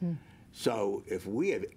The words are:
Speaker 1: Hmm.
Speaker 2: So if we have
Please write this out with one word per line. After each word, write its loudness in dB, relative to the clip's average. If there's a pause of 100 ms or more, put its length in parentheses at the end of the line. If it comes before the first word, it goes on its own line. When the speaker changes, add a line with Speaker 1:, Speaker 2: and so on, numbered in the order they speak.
Speaker 1:
Hmm. 0 (380)
Speaker 2:
So 0
if -4
we 2
have 0 (120)